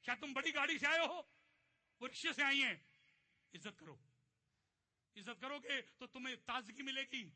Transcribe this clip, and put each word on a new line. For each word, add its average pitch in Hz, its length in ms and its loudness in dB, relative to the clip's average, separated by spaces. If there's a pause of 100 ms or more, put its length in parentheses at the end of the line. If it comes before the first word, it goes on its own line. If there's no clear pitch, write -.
शायद 240 140 0
तुम 285 140 -6
बड़ी 285 180 4
गाड़ी 294 260 2
से 277 80 2
आए 320 200 6
हो, 311 80 0 (840)
वो 247 60 -6
रिक्शे 311 260 -2
से 269 100 2
आई 277 180 6
हैं। 220 260 2 (680)
इज्जत 202 240 -10
करो। 147 260 -18 (1120)
इज्जत 226 240 -10
करोगे 277 420 -2
तो - 240 -14
तुम्हें 254 380 -8
ताजगी 254 380 -4
मिलेगी। 269 420 -4 (120)